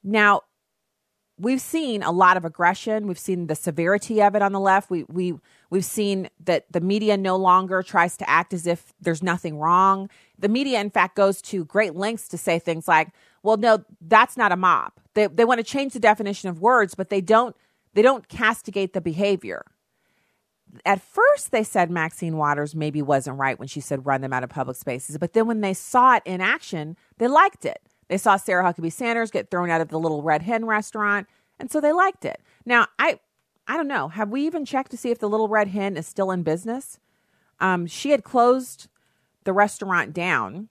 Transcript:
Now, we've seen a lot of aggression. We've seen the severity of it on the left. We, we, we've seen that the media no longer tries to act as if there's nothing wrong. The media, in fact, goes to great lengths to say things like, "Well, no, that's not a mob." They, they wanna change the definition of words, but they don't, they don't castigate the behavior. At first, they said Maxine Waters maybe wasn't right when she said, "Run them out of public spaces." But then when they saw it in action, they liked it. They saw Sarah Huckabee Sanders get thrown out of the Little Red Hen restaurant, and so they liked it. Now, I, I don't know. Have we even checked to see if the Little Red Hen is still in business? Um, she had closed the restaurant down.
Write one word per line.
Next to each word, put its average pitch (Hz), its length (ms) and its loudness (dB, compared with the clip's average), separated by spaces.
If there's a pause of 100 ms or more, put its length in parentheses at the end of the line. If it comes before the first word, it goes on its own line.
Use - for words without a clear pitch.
Now, 208 380 4 (960)
we've 254 220 -2
seen 262 420 -4
a 170 120 -2
lot 185 240 6
of 170 80 -6
aggression. 190 640 -2
We've 180 120 -6
seen 180 280 -4
the 151 80 -2
severity 185 680 -2
of 202 140 4
it 208 60 2
on 196 120 0
the 196 60 -4
left. 196 300 2
We, 170 200 -4
we, 180 240 -4 (360)
we've 180 140 0
seen 196 460 -4 (160)
that 170 260 0
the 175 80 -2
media 202 380 0
no 190 180 -2
longer 185 480 2
tries 180 340 0
to - 120 -8
act 156 240 2
as 170 120 -8
if 170 360 -4
there's 165 200 -2
nothing 170 360 -4
wrong. 190 520 2 (300)
The 202 80 -2
media, 247 320 0
in 208 120 -4
fact, 185 260 0
goes 196 260 2
to 180 220 -6
great 196 280 0
lengths 202 360 -6
to 180 80 -10
say 170 200 0
things 165 300 -6
like, 160 220 4 (340)
"Well, 220 140 2
no, 220 260 2 (180)
that's 214 360 4
not 208 160 2
a 180 40 0
mob." 170 360 0 (200)
They, 214 140 2
they 226 180 2
wanna 233 180 0
change 277 300 -6
the 247 60 -10
definition 208 500 2
of 165 120 -8
words, 226 340 2
but 190 140 -8
they 202 120 0
don't, 220 340 2 (380)
they 208 80 2
don't 247 260 2
castigate 202 680 -4
the 185 80 -4
behavior. 170 640 -2 (1200)
At 196 160 2
first, 554 500 2
they 220 120 0
said 175 280 0
Maxine 165 460 -4
Waters 147 380 -2
maybe 151 260 -4
wasn't 139 380 0
right 135 200 -2
when 135 80 -12
she - 120 -10
said, 135 260 -8
"Run 135 160 0
them 135 120 -6
out 127 100 -2
of 127 60 -10
public 131 280 -6
spaces." 139 400 -10
But 170 160 -6
then 226 140 2
when 220 140 -2
they 196 120 -2
saw 247 420 4
it - 100 -2
in 185 160 -6
action, 185 560 -4 (200)
they 233 100 -2
liked 339 380 2
it. - 160 -6 (260)
They 185 100 -4
saw 202 200 4
Sarah 185 260 0
Huckabee 170 280 -2
Sanders 233 400 -4
get - 180 -6
thrown 175 200 -2
out 165 120 2
of 160 80 -4
the 160 100 -6
Little 156 220 -2
Red 156 220 0
Hen 226 220 -4
restaurant, 208 640 -2 (320)
and 262 120 -12
so 302 100 -2
they 294 100 2
liked 381 340 0
it. - 160 -8 (240)
Now, 233 220 4 (120)
I, 285 200 0 (480)
I 285 100 -6
don't 311 100 -4
know. 175 220 -4
Have 202 200 -6
we 277 160 -4
even 311 200 -4
checked 269 260 -6
to 247 60 -14
see 240 140 -4
if 233 80 -2
the 214 100 -4
Little 214 180 0
Red 208 220 2
Hen 196 280 -4
is 160 80 -8
still 190 260 -4
in 180 120 -2
business? 190 560 -6 (600)
Um, 180 280 0
she 277 240 -4
had 269 120 2
closed 247 640 0 (560)
the 190 100 -2
restaurant 185 600 0
down. 165 580 -4